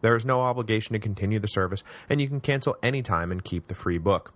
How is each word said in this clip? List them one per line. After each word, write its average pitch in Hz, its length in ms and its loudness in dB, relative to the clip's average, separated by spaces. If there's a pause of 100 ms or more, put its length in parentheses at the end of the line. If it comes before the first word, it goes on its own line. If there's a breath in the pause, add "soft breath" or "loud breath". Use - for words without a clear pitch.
There 113 140 6
is 110 100 0
no 127 160 2
obligation 117 520 0
to 110 60 0
continue 104 400 0
the 101 80 -4
service, 95 360 -2 (240 loud breath)
and 147 140 2
you 139 60 0
can 139 120 -4
cancel 139 440 0
anytime 117 480 0
and 90 120 -4
keep 90 220 -6
the - 80 -8
free 87 240 -2
book. 87 380 2